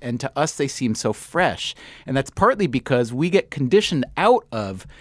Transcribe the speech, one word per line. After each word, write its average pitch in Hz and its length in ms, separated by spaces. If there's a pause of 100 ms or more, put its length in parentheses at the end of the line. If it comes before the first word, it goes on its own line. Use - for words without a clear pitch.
And 123 180
to 139 160
us, 151 200
they 143 120
seem 117 280
so 110 180
fresh. - 640 (320)
And 131 100
that's - 140
partly 208 340
because 123 480
we 156 160
get 185 220
conditioned 143 520 (140)
out 220 340
of 98 360 (140)